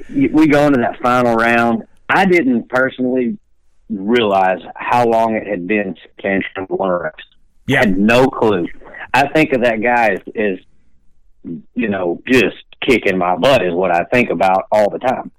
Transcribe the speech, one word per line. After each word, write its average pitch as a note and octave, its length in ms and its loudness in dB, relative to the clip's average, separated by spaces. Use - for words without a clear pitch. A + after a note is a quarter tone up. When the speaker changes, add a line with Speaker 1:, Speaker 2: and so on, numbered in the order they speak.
Speaker 1:
y-, C#3 240 0
we D#3 140 4
go D3 200 4
into C#3+ 140 4
that - 220 -4
final B2 320 2
round. A#2 480 2
I F3+ 160 2
didn't C3 440 0
personally B2+ 680 -2
realize G2 680 0
how B2 300 0
long A2+ 280 2
it G2+ 120 -6
had F#2+ 200 -6
been G2+ 300 -2
since G2 220 -2
Antron F#2+ 140 -10
won F#2+ 180 -4
a F2+ 100 0
race. D#2 140 -8
Speaker 2:
Yeah. C3+ 120 0
Speaker 1:
I - 80 2
had F#2 120 0
no A#2+ 300 4
clue. G2+ 400 0
I C3+ 160 2
think D#3 260 0
of A#2 80 0
that A2+ 200 0
guy A#2+ 300 2
as, F2 80 -4
as, G2+ 220 -2
you A2+ 140 -2
know, F2+ 400 -4
just A2+ 280 2
kicking G2+ 380 0
my F2+ 180 0
butt F#2 280 0
is E2+ 100 -2
what F2+ 160 0
I F2 140 0
think A#2+ 260 -2
about F#2 400 0
all G#2+ 180 2
the - 120 -8
time. - 380 -4